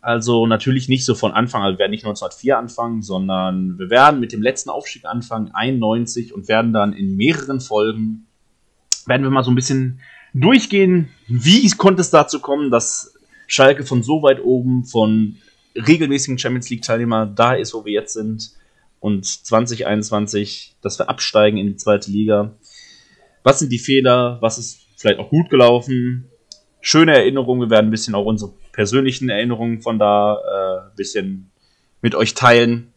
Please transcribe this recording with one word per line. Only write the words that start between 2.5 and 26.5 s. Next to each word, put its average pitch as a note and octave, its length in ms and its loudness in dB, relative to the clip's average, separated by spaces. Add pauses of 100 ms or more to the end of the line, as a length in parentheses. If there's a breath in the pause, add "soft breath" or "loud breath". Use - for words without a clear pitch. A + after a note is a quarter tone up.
anfangen, A#2 460 -6
sondern F#2 760 -4
wir F#2+ 120 -8
werden C3+ 300 6
mit A2+ 120 -6
dem G#2 100 -6
letzten B2+ 280 -4
Aufstieg - 340 -12
anfangen, A2 480 -8
einundneunzig, A#2 800 -4
und G2 140 -14
werden A2+ 260 0
dann G#2 200 0
in G2 240 -4
mehreren C3+ 440 -2
Folgen, A2 680 -4 (800)
werden C3 180 0
wir C3+ 60 0
mal C3+ 120 2
so B2 80 0
ein B2 60 4
bisschen B2+ 440 -2 (340 loud breath)
durchgehen, F#3 720 4 (180)
wie E3+ 440 4
konnte F#3 300 2
es E3+ 100 0
dazu D3+ 280 4
kommen, C#3+ 320 -2
dass - 440 -2 (340 soft breath)
Schalke C#3 360 4
von B2 200 -2
so D3+ 180 -2
weit C3+ 200 2
oben, B2+ 420 0
von A2 520 0 (380 soft breath)
regelmäßigen C3+ 640 0
Champions B2+ 320 -6
League A#2 120 -8
Teilnehmer A#2 440 -2
da A#2 280 2
ist, A2+ 200 -6
wo A2 100 -10
wir G#2+ 80 -6
jetzt - 200 -4
sind, A2 400 -8 (480)
und G2+ 260 -4
zwanzig A#2 600 -4
einundzwanzig, G#2 960 -4
dass - 200 -8
wir - 80 -4
absteigen G#2+ 500 2
in G2 80 -2
die G2 100 -4
zweite G#2 340 -2
Liga. G#2 420 0 (920 soft breath)
Was C3+ 160 2
sind D3 140 -2
die A#2+ 60 -2
Fehler? B2 640 2
Was A2+ 180 -2
ist - 200 -14 (180)
vielleicht G#2 220 0
auch - 100 -10
gut E3 220 0
gelaufen? B2 800 2 (520)